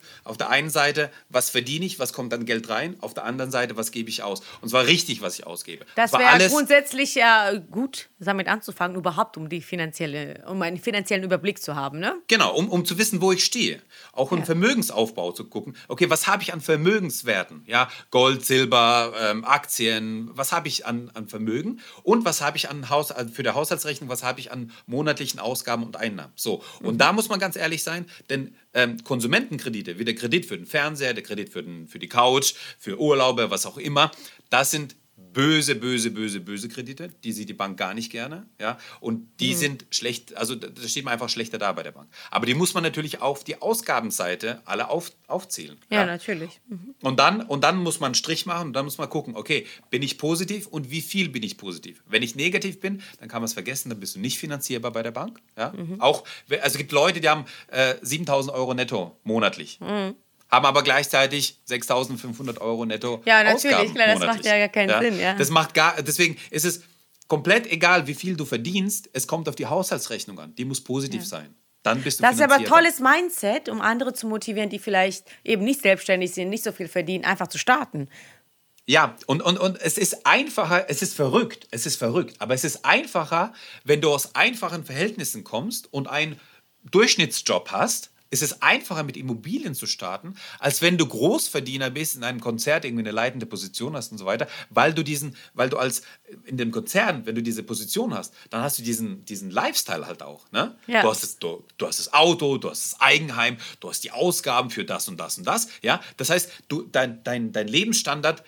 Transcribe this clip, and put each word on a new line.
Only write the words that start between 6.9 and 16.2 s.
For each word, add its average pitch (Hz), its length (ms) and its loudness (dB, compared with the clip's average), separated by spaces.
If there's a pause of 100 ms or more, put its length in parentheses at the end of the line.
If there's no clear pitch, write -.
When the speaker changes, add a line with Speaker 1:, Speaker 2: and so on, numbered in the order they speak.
Speaker 2:
ja 226 380 6
gut, 214 560 -6 (100)
damit 196 300 -2
anzufangen, 185 480 -4
überhaupt 180 400 -2
um 160 100 -10
die 165 140 -8
finanzielle, 151 880 -8
um 190 140 -4
einen 175 160 -4
finanziellen 202 440 -2
Überblick 185 380 -2
zu 147 140 -6
haben, 139 240 -6
ne? 226 160 -4 (120)
Speaker 1:
Genau, 180 280 4
um, 175 120 2
um 175 160 0
zu 170 140 -2
wissen, 214 240 0
wo 190 100 4
ich 180 140 2
stehe. 120 340 -2 (320)
Auch - 220 -2
im 170 60 0
Speaker 2:
Ja. - 60 -4
Speaker 1:
Vermögensaufbau 113 840 0
zu - 140 -12
gucken. - 320 -10 (100)
Okay, 127 220 0
was 156 180 2